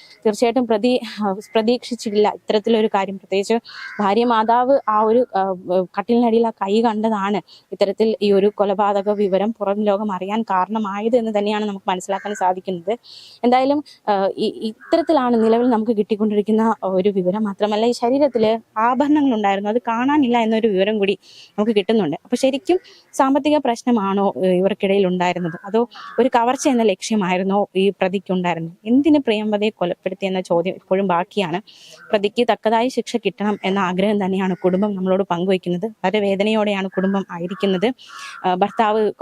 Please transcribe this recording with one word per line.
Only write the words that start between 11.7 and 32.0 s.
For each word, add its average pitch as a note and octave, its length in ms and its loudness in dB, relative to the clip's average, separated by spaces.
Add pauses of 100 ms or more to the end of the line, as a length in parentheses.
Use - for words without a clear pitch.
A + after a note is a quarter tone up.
മനസ്സിലാക്കാൻ G3 460 -4
സാധിക്കുന്നത്. F#3 640 -4 (460)
എന്തായാലും, C4+ 400 2 (240)
ആ, G3 280 0
ഈ, A3 100 -2
ഇത്തരത്തിലാണ് B3 960 0
നിലവിൽ A#3 260 4
നമുക്ക് A3 260 0
കിട്ടിക്കൊണ്ടിരിക്കുന്ന G#3+ 840 0
ഒരു F#3+ 260 0
വിവരം. G3 360 0
മാത്രമല്ല, G#3+ 420 -2
ഈ A#3+ 60 2
ശരീരത്തില് A#3 880 0
ആഭരണങ്ങൾ C4+ 560 2
ഉണ്ടായിരുന്നു, G3+ 360 0
അത് A#3 80 0 (100)
കാണാനില്ല B3 500 2
എന്നൊരു A3 300 2
വിവരം G3+ 300 2
കൂടി G3 200 0 (400)
നമുക്ക് G#3 180 0
കിട്ടുന്നുണ്ട്. F#3+ 480 2
അപ്പൊ B3 120 -2
ശരിക്കും C4+ 420 0 (340)
സാമ്പത്തിക C#4+ 440 2
പ്രശ്നമാണോ, G#3 800 0
ഏ, F#3 160 0
ഇവർക്കിടയിൽ F#3+ 540 2
ഉണ്ടായിരുന്നത്, F3+ 580 -2
അതോ A3+ 240 0 (300)
ഒരു B3 100 2
കവർച്ച B3+ 400 0
എന്ന A#3+ 140 2
ലക്ഷ്യമായിരുന്നോ G3 920 0
ഈ G3 140 4
പ്രതിക്ക് F#3+ 420 -4
ഉണ്ടായിരുന്നത്? E3+ 400 -2 (120)
എന്തിന് C#4+ 340 4
പ്രിയംവദയെ G#3+ 520 0
കൊലപ്പെടുത്തി F#3 560 -4
എന്ന F#3+ 140 -2
ചോദ്യം F3 340 0
ഇപ്പോഴും G3 320 -2
ബാക്കിയാണ്. F3+ 560 -2 (480)